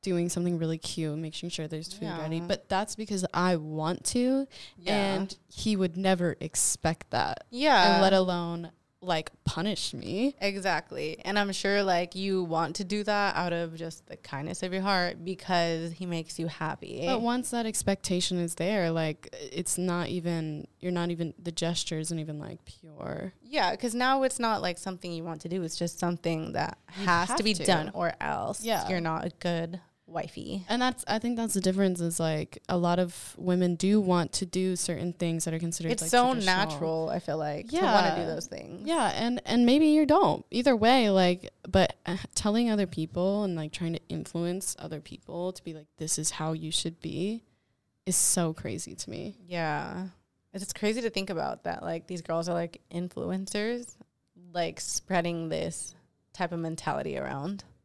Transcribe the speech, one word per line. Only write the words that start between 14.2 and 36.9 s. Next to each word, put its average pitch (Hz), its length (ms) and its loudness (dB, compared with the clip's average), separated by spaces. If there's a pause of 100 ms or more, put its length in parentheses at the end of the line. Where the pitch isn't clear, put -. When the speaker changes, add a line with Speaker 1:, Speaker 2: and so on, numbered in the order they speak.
Speaker 2:
of 185 100 -4
your 190 80 -2
heart 175 440 0
because 170 680 0
he 180 140 -8
makes 165 320 -6
you 165 80 -2
happy. 151 580 -6
Speaker 1:
But 247 160 0
once 240 300 -2
that 233 160 -2
expectation 190 720 0
is 170 160 -2
there, 180 360 2
like, 160 380 -2 (240)
it's - 240 -2
not 175 320 0
even, 160 580 -2 (140)
you're 180 120 -4
not 175 180 0
even, 170 280 -2
the 170 140 -8
gesture 165 460 -2
isn't 160 200 -4
even, 156 200 -6
like, - 260 -12
pure. - 800 -10
Speaker 2:
Yeah, 262 340 0
'cause 233 180 -2
now 262 280 4
it's 254 160 0
not, 220 240 2
like, 175 160 -2
something 180 340 -8
you 165 100 -6
want 160 200 -8
to 175 80 -6
do. 185 120 0
It's 165 140 -4
just 175 220 -2
something 165 540 -2
that - 260 -2 (200)
Speaker 1:
You 196 60 -4
Speaker 2:
has 175 240 4
to 226 60 -2
Speaker 1:
have 220 100 0
Speaker 2:
be 214 100 4
Speaker 1:
to. 165 100 -4
Speaker 2:
done 160 280 4
or 175 300 -2
else 151 400 -2
Speaker 1:
Yeah. 220 260 0
Speaker 2:
you're 180 140 0
not 160 240 -2
a 175 120 -2
good 170 420 -4 (260)
wifey. 165 600 -8
Speaker 1:
And 240 140 0
that's, 254 260 0
I 220 100 0
think 240 180 -2
that's 226 180 -2
the 190 80 0
difference 185 380 4
is, 170 200 0
like, 156 480 -2
a 185 80 2
lot 175 220 4
of - 400 -4
women 180 360 4
do 196 260 4
want 180 340 2
to 190 120 -2
do 185 300 0
certain 175 380 -2
things 165 300 0
that 160 100 -2
are 160 40 -2
considered, 165 340 -2
Speaker 2:
It's 160 100 -2
Speaker 1:
like, 165 80 -2
Speaker 2:
so 247 240 6
Speaker 1:
traditional. 190 220 2
Speaker 2:
natural, 160 540 0